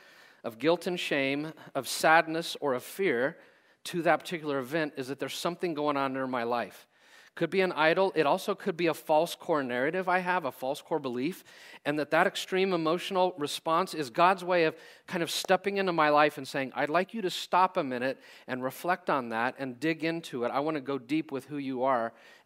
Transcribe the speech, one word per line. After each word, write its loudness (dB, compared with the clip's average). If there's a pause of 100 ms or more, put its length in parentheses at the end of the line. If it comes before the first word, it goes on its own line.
(440)
of -10
guilt 2
and -2
shame, -2 (200)
of -4
sadness, 2
or 0
of -4
fear 0 (460)
to -4
that 4
particular -6
event -4
is -6
that -8
there's -6
something -4
going 0
on 0
in -4
my -2
life. -4 (480)
Could -2
be 2
an 2
idol. 4
It 2
also 2
could -4
be 0
a 2
false 2
core 0
narrative -2
I 2
have, -2
a -2
false -6
core -2
belief, -4 (400)
and 0
that -4
that 6
extreme 0
emotional 0
response -2
is -6
God's 4
way 2
of 2 (320)
kind -4
of -4
stepping 0
into 0
my 4
life 4
and -10
saying, -4
"I'd -2
like 0
you -6
to -2
stop 2
a 2
minute -4 (280)
and -6
reflect -4
on 0
that -2
and -8
dig -2
into -4
it. -2
I -2
wanna -2
go -6
deep -4
with -6
who -10
you -6
are 0 (320)